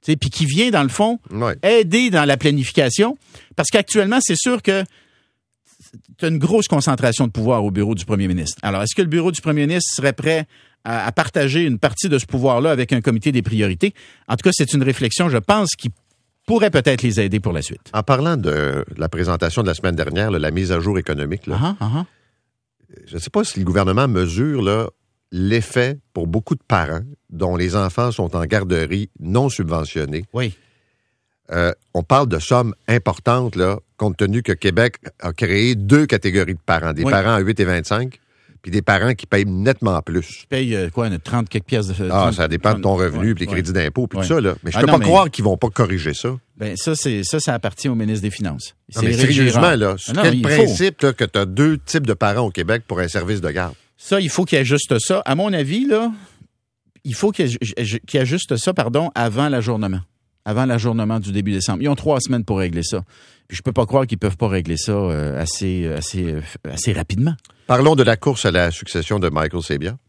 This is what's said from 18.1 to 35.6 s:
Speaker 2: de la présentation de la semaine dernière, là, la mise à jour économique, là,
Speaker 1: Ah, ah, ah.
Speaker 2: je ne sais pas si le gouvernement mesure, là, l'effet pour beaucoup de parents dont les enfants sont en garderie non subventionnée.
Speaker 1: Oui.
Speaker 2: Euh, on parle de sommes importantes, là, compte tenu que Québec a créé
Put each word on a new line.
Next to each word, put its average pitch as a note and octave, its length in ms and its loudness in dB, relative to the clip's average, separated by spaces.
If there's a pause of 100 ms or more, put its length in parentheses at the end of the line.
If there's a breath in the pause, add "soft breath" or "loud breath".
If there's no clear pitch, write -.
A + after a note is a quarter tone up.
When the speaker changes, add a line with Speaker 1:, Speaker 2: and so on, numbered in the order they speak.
Speaker 2:
de D2+ 480 0 (120)
la D#2+ 120 -4
présentation E2+ 540 -2
de F#2+ 60 0
la E2+ 60 0
semaine F2 200 -2
dernière, E2 380 -2
là, E2+ 80 0
la D2+ 100 0
mise F2+ 220 -2
à E2+ 80 0
jour F#2+ 180 0
économique, D2+ 480 -6
là, D2 160 -4
Speaker 1:
Ah, G3 160 -2
ah, G#2+ 200 -4
ah. F3+ 60 -4 (1000)
Speaker 2:
je - 80 -18
ne E2 60 -8
sais - 100 -12
pas - 140 0
si - 160 -6
le F#2 40 0
gouvernement F#2+ 440 2
mesure, G#2+ 540 0
là, G#2+ 260 0 (460)
l'effet A#2 640 0 (140)
pour E2+ 140 -4
beaucoup G#2+ 280 -2
de - 120 -8
parents E2 340 0 (300)
dont F2+ 260 -2
les F2+ 180 0
enfants G#2+ 380 0
sont F2 240 -4
en E2+ 80 0
garderie F2+ 640 -2 (100)
non G#2 300 0
subventionnée. D#2+ 760 -4 (100)
Speaker 1:
Oui. A#2+ 180 -4 (1000)
Speaker 2:
Euh, F2 220 0 (220)
on F2 80 0
parle C3 260 2
de E2+ 100 0
sommes B2 360 0 (120)
importantes, A#2 680 0
là, F#2 220 0 (180)
compte G#2 220 -2
tenu G#2+ 240 0
que G2 100 -4
Québec G2+ 440 0 (240)
a F2 120 -6
créé G#2+ 420 2